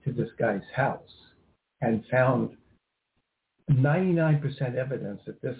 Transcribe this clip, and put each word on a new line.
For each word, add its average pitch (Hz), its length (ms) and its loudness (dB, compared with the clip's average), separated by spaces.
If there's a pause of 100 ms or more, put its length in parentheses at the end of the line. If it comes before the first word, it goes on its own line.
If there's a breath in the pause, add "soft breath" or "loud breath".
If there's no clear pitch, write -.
to 131 60 -2
this 117 260 -4
guy's 104 240 0 (140)
house 131 260 -2 (800)
and 113 300 0
found 127 400 2 (1160)
ninety-nine 156 720 4
percent 135 340 -4
evidence 120 500 -6
that - 160 -14
this 127 180 -6